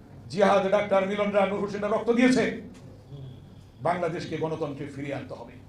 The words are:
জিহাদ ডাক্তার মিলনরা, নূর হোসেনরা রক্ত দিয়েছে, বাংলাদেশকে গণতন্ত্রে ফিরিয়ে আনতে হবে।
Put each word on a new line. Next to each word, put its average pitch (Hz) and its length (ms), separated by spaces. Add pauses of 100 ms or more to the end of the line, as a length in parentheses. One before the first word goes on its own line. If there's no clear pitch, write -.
(300)
জিহাদ 190 400
ডাক্তার 202 360
মিলনরা, 202 400
নূর 190 140
হোসেনরা 202 280
রক্ত 220 220
দিয়েছে, 240 520 (1200)
বাংলাদেশকে 165 540
গণতন্ত্রে 151 500
ফিরিয়ে 139 280
আনতে 127 200
হবে। 117 180 (160)